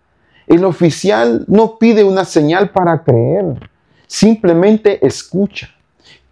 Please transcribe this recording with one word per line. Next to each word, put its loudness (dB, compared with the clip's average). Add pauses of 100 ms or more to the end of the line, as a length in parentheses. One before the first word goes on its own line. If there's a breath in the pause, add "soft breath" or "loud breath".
(460)
El 2
oficial -2
no 0
pide 2
una 0
señal 0
para -2
creer, -2 (380)
simplemente 0
escucha, -6 (640 soft breath)